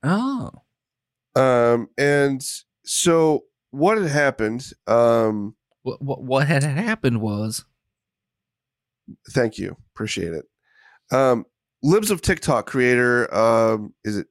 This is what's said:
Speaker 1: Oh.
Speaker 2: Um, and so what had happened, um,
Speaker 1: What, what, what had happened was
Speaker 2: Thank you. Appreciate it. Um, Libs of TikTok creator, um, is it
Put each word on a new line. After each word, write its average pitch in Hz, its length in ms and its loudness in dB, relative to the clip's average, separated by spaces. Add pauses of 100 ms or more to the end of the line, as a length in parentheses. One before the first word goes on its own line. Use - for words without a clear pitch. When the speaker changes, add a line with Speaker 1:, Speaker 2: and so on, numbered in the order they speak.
Speaker 1:
Oh. 226 480 -2 (840)
Speaker 2:
Um, 120 600 2
and 139 460 2 (420)
so 160 600 2 (260)
what 180 280 0
had 180 120 -2
happened, 131 640 -2 (160)
um, 113 680 2 (280)
Speaker 1:
What, - 200 -10
what, 139 200 -6
what 135 260 0
had 143 160 0
happened 151 560 -2
was 107 440 -6 (1700)
Speaker 2:
Thank 120 280 -2
you. 92 180 -10 (180)
Appreciate 92 380 -8
it. 80 120 -10 (680)
Um, 127 340 2 (380)
Libs 202 280 2
of 185 100 -2
TikTok 143 460 -2
creator, 123 680 2
um, 113 600 2 (100)
is 107 140 -4
it - 120 -8